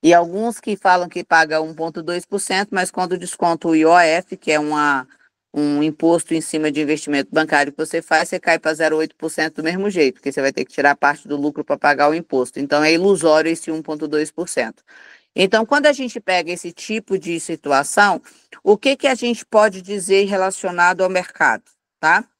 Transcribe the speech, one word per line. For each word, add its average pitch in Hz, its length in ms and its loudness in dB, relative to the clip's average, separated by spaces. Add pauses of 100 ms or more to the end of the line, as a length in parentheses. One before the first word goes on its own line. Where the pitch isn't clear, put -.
E 170 120 6
alguns 185 440 0
que 214 160 -6
falam 180 320 2
que 170 160 -10
paga 160 380 2
um 160 140 -8
ponto 160 280 -8
dois 175 220 -6
por 196 160 -6
cento, 196 300 -4
mas 185 200 -2
quando 180 280 -4
desconta 175 500 -4
o 160 80 2
I 156 80 4
O 170 140 8
F, 175 400 2
que - 140 -4
é 151 60 2
uma, 147 480 0 (460)
um 147 300 0
imposto 165 500 0
em 160 80 0
cima 156 320 -4
de 151 80 -4
investimento 147 500 -4
bancário 151 420 0
que - 60 -18
você 160 220 -4
faz, 160 300 -2
você 180 100 -6
cai 165 180 0
pra 156 140 -2
zero 156 240 0
oito 156 200 -2
por 156 140 -8
cento 156 260 -4
do 156 60 -10
mesmo 190 280 -2
jeito, 151 240 0
porque - 180 -8
você 143 80 -4
vai 135 120 0
ter 131 120 -6
que - 80 -16
tirar 143 240 2
parte 143 320 -2
do 143 80 -6
lucro 143 260 -4
pra 143 140 -4
pagar 143 320 2
o 151 60 2
imposto. 135 440 -4
Então, 143 240 0
é 156 80 2
ilusório 165 600 2
esse 165 180 -8
um 160 120 -6
ponto 151 260 -8
dois 151 220 -2
por 175 180 -8
cento. 117 340 -6 (540)
Então, 214 300 2
quando 285 200 2
a 294 60 6
gente 262 280 -6
pega 170 300 -2
esse 175 220 -10
tipo 208 460 -6
de 170 200 -6
situação, 156 840 0 (400)
o 202 160 4
que 269 180 0
que - 100 -4
a 262 80 2
gente 240 300 -4
pode 208 380 2
dizer 196 420 0
relacionado 185 800 0
ao 185 80 2
mercado, 165 540 0 (360)
tá? 175 240 2 (160)